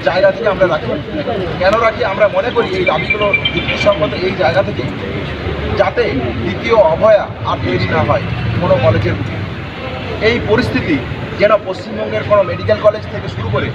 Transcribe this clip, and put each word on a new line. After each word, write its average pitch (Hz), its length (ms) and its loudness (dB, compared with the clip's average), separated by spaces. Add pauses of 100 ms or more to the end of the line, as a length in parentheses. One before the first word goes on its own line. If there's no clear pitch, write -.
জায়গা 185 280 4
থেকে 226 180 -2
আমরা 185 180 2
রাখি। 160 240 -2 (680)
কেন 190 200 4
রাখি? 226 240 0
আমরা 202 300 2
মনে 202 160 0
করি 220 180 0
এই 185 180 -2
দাবিগুলো 202 480 2 (200)
যুক্তিসঙ্গত 151 600 2
এই 185 240 -2
জায়গা 165 260 2
থেকে, 196 200 -4 (920)
যাতে 190 260 0 (380)
দ্বিতীয় 214 340 0
অভয়া 196 520 6 (180)
আর - 200 -2
তৈরি - 240 0
না 160 80 0
হয় 151 240 2 (400)
কোনো - 220 4
কলেজের 170 300 2
বুকে। - 220 -4 (880)
এই 233 220 4
পরিস্থিতি 262 500 0 (420)
যেন 208 120 6 (140)
পশ্চিমবঙ্গের 214 640 -6
কোনো 202 140 6
মেডিকেল 175 380 0
কলেজ 202 200 4
থেকে - 260 -8
শুরু - 220 -6
করে 131 260 -2